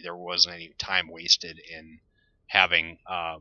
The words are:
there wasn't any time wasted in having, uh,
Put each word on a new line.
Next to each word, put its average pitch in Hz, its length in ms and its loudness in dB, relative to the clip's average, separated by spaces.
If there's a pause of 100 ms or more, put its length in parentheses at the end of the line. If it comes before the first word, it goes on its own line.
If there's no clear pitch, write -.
there 87 140 -8
wasn't 87 400 0
any 85 240 -14
time 92 300 0
wasted 82 500 -2
in 80 400 -16 (480)
having, 85 580 2
uh, 85 360 -6